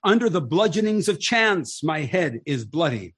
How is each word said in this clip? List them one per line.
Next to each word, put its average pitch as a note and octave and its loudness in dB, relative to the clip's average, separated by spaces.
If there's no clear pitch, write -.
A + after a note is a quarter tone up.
Under A3+ 4
the F3 0
bludgeonings G3+ 0
of G3 0
chance, G#3+ 0
my D#3 -2
head C#3+ -2
is B2+ -4
bloody, A#2+ -2